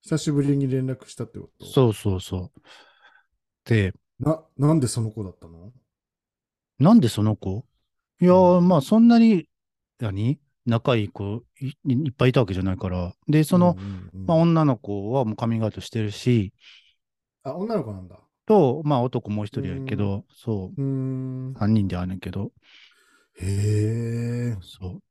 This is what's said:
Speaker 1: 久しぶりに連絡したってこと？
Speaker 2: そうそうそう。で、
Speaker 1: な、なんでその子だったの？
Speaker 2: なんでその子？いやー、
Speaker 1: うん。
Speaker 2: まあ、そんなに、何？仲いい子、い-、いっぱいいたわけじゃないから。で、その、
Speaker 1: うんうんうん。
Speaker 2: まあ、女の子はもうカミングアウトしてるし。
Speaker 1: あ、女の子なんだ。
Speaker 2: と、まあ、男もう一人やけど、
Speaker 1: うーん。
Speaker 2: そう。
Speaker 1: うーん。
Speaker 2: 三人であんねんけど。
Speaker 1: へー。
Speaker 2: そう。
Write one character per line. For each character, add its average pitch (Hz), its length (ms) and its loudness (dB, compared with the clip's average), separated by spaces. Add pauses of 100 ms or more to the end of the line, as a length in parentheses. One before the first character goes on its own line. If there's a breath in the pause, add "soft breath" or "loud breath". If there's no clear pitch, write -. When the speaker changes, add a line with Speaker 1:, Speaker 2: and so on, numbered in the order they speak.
Speaker 1:
久 - 160 -2
し 151 140 -2
ぶ 143 100 0
り 139 160 2
に 139 100 0
連 131 200 -2
絡 131 200 -8
し - 80 -20
た 117 100 -10
っ - 20 -20
て - 100 -20
こ 95 220 -18
と？ - 60 -20
Speaker 2:
そ 131 240 4
う 107 40 0
そ 101 220 -2
う 92 60 -6
そ 92 340 -10
う。 - 60 -20 (1040 soft breath)
で、 104 280 2 (260)
Speaker 1:
な、 151 240 -2 (140)
な 147 160 2
ん 160 60 2
で 127 80 0
そ 120 140 -4
の 110 100 -4
子 110 120 -10
だ 92 60 -10
っ - 80 -20
た - 100 -20
の？ 85 240 -20 (1080)
Speaker 2:
な 170 140 6
ん 233 60 10
で 143 80 4
そ 104 160 0
の 107 120 2
子？ 95 300 -8 (560)
い 175 40 4
や 180 60 8
ー、 180 260 8
Speaker 1:
う 175 40 4
ん。 175 60 4
Speaker 2:
ま 180 100 6
あ、 139 40 4
そ - 180 2
ん 233 80 8
な 233 120 8
に、 226 280 4 (520)
何？ 110 400 -2 (260)
仲 120 300 2
い 107 100 0
い 95 40 -12
子、 104 340 -10 (180)
い-、 135 120 -10 (120)
い 135 240 -2
っ 117 40 -10
ぱ - 140 0
い 131 40 4
い - 20 -10
た 135 80 4
わ 117 40 2
け 92 80 -6
じ 90 60 -4
ゃ 92 40 -2
な 95 100 -2
い - 40 -6
か 95 120 -6
ら。 90 240 -6 (140)
で、 151 160 2
そ 180 140 2
の、 175 200 4
Speaker 1:
う 92 40 -14
ん - 20 -12
う 101 40 -10
ん 95 260 -12
う 95 100 -16
ん。 - 20 -12
Speaker 2:
ま 165 100 0
あ、 - 20 4
女 165 280 4
の 131 120 2
子 101 340 -8
は 131 140 0
も 110 80 -4
う - 20 -6
カ 117 120 -4
ミ 117 100 -2
ン - 20 -4
グ 113 60 -2
ア - 40 -2
ウ - 20 -4
ト - 100 -14
し - 80 -16
て 113 120 -6
る 104 100 -4
し。 113 420 0 (880 soft breath)
Speaker 1:
あ、 131 100 -10
女 202 220 -6
の 175 80 -4
子 110 100 -10
な 95 60 -12
ん 92 80 -18
だ。 90 120 -20 (260)
Speaker 2:
と、 156 380 4
ま 147 140 2
あ、 120 40 2
男 120 280 -4
も 107 140 -4
う - 20 -6
一 101 160 -8
人 92 180 -6
や 67 60 -10
け 107 100 -6
ど、 101 100 -2
Speaker 1:
う - 20 -2 (120)
ー - 20 -10
ん。 - 40 -20 (100)
Speaker 2:
そ 98 420 -8
う。 139 40 -6
Speaker 1:
う 135 40 -4
ー - 20 -4 (640)
ん。 - 60 -14
Speaker 2:
三 107 160 0
人 101 140 2
で 90 100 -6
あ 90 80 -6
ん 92 40 -8
ね 92 60 -8
ん 92 40 -14
け - 100 -12
ど。 92 220 -8 (880 soft breath)
Speaker 1:
へ 113 1160 -2
ー。 92 40 -14
Speaker 2:
そ - 260 -16
う。 - 240 -12